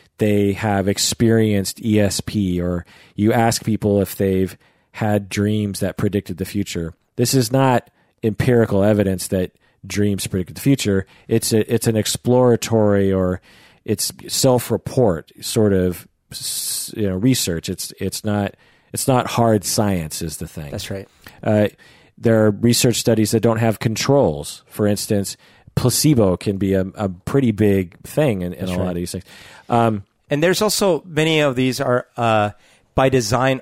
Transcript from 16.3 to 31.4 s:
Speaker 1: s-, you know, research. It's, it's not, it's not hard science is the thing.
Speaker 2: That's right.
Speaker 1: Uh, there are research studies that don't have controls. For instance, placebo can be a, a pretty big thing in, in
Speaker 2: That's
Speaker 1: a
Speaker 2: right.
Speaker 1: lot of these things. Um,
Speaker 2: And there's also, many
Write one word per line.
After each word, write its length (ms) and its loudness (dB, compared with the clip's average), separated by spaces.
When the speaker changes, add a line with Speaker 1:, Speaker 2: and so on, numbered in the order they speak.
Speaker 1:
s-, 640 -10
you 120 -2
know, 80 -4
research. 520 -2
It's, 300 -8
it's 240 -6
not, 320 -2
it's 160 -6
not 180 2
hard 380 2
science 580 -2
is 140 -8
the 100 -10
thing. 240 -14
Speaker 2:
That's 200 -10
right. 180 -12
Speaker 1:
Uh, 260 2
there 280 4
are 80 4
research 420 2
studies 380 0
that 80 2
don't 160 2
have 240 -2
controls. 880 0
For 180 -2
instance, 500 -2
placebo 600 2
can 220 -2
be 160 0
a, 200 0
a 140 -4
pretty 420 0
big 520 0
thing 400 -2
in, 100 -6
in 80 -12
Speaker 2:
That's 100 -6
Speaker 1:
a 40 -4
Speaker 2:
right. 100 -2
Speaker 1:
lot 60 -4
of 40 -4
these 160 -6
things. 140 -10
Um, 360 0
Speaker 2:
And 120 -2
there's 200 2
also, 440 0
many 340 0